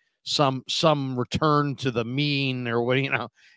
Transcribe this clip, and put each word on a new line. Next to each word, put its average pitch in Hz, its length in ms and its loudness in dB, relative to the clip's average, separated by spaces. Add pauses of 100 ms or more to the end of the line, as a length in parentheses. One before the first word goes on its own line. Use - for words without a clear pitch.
(240)
some, 131 440 0
some 139 500 0
return 147 580 2
to 135 140 -4
the 113 140 0
mean," 135 640 -2
or 117 140 0
what, 127 160 2
you 135 100 0
know, 131 200 -2 (280)